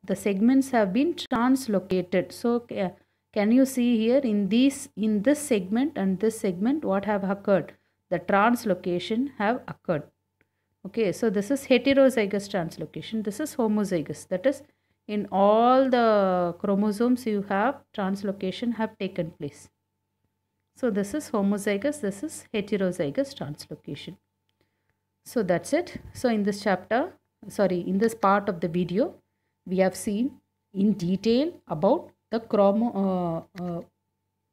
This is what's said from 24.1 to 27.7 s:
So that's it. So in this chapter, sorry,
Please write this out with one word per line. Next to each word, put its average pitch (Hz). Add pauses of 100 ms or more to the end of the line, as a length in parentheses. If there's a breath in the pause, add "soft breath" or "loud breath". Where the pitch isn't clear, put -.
So 240
that's 175
it. 339 (140)
So -
in 208
this 202
chapter, 220 (360)
sorry, 180